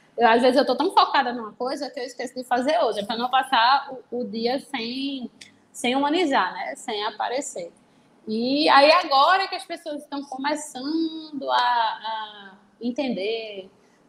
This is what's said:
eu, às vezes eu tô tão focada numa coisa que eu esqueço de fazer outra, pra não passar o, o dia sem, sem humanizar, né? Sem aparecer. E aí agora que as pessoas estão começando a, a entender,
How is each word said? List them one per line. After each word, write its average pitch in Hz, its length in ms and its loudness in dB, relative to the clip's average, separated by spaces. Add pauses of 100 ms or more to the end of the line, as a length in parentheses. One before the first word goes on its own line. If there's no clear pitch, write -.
(180)
eu, 233 100 4
às 233 140 4
vezes 254 160 4
eu 269 80 4
tô 262 100 0
tão 311 160 0
focada 359 400 2
numa 220 220 -10
coisa 269 360 -6
que - 80 -14
eu 247 60 -8
esqueço 254 320 -12
de 254 80 -10
fazer 262 360 0
outra, 214 260 0
pra 233 100 -6
não 247 140 -2
passar 262 600 4 (220)
o, 240 80 -4
o 240 60 -4
dia 226 340 -2
sem, 262 720 -8 (400)
sem 247 240 -2
humanizar, 277 580 2
né? 185 220 -8
Sem 208 300 -6
aparecer. 220 640 -6 (560)
E 254 400 0
aí 285 240 8
agora 339 560 4
que 370 80 -6
as 349 80 -10
pessoas 320 380 -10
estão 277 220 -10
começando 294 1300 -6
a, 247 80 2
a 220 920 -2 (300)
entender, 220 880 -6 (380)